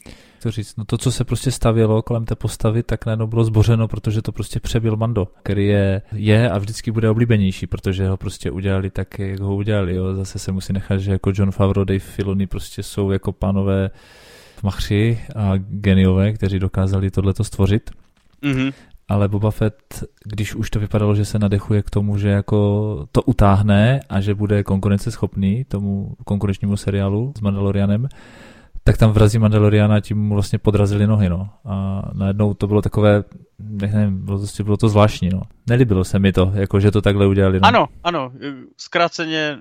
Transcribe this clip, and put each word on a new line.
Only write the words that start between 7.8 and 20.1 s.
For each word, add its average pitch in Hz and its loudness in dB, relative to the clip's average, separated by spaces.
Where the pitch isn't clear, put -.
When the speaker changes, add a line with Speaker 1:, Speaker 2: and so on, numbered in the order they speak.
Speaker 1:
ho 95 -2
prostě - -8
udělali 95 -2
tak, - -10
jak 98 -6
ho 98 -4
udělali, 101 -2
jo. 92 -2
Zase 95 -8
se - -6
musí 95 -4
nechat, 98 -2
že 98 -2
jako 95 0
Jon 98 2
Favreau, 98 2
Dave 98 -2
Filoni 98 -4
prostě - -10
jsou 98 -4
jako 98 -2
pánové 98 -2
machři 107 0
a 98 0
geniové, 98 2
kteří 98 -2
dokázali 95 -2
tohleto 98 0
stvořit. 98 0
Speaker 2:
Mhm. 135 0
Speaker 1:
Ale 101 2
Boba 104 0
Fett, - -4